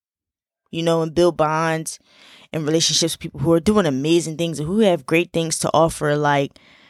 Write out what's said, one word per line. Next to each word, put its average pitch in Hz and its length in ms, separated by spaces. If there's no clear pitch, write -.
you 165 120
know, 165 200
and 160 120
build 170 220
bonds 160 600
and 165 100
relationships 160 480
with - 80
people 151 200
who 156 120
are 165 80
doing 208 240
amazing 156 540
things 165 200
and 151 80
who 190 120
have 175 260
great 170 260
things 165 280
to - 160
offer, 151 420
like, 143 420